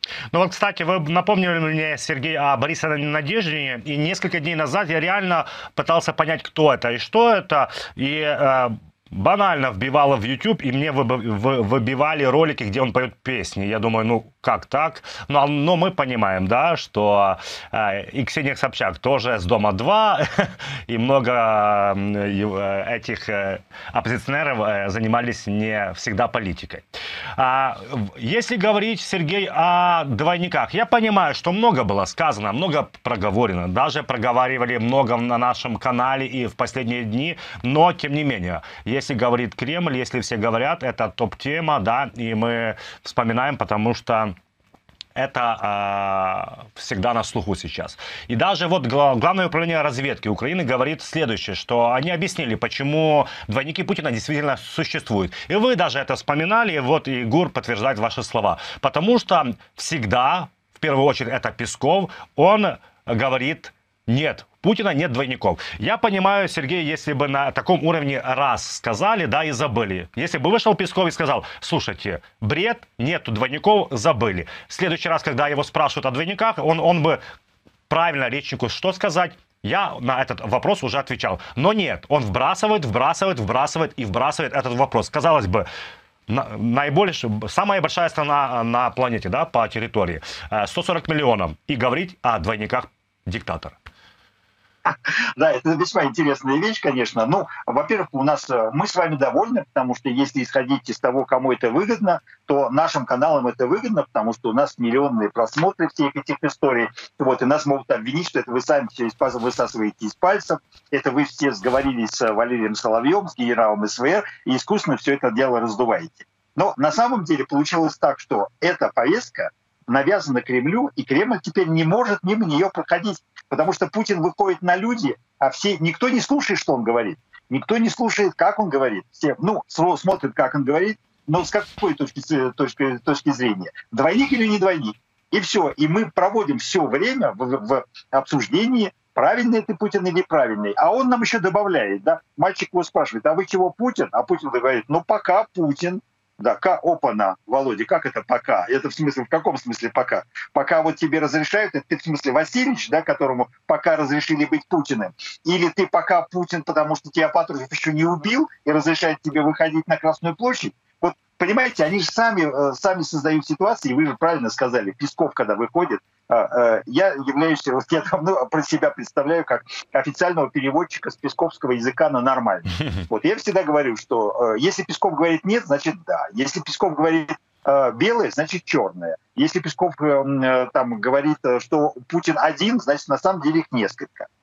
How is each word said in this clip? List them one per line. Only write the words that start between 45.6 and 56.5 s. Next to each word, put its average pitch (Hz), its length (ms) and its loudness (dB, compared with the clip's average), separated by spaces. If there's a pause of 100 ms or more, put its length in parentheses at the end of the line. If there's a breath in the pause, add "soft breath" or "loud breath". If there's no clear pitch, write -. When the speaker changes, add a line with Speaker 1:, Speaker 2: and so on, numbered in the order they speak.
Speaker 1:
а, 98 960 -2 (160)
всегда 117 400 -2
на 110 100 0
слуху 101 300 -4
сейчас. - 420 -10 (320 loud breath)
И 120 80 -2
даже 175 320 0
вот 160 180 0
гла-, 135 280 4
Главное 180 320 2
управление 165 360 0
разведки 135 460 -2
Украины 147 360 -2
говорит 127 380 0
следующее, 113 540 -4
что 120 360 2
они 139 180 0
объяснили, 160 440 -2
почему 147 720 2 (220 loud breath)
двойники 135 340 -2
Путина 160 300 -2
действительно 143 440 -2
существуют. - 760 -4 (160 loud breath)
И 165 80 0
вы 240 200 2
даже 147 220 0
это 135 160 -2
вспоминали, 165 640 0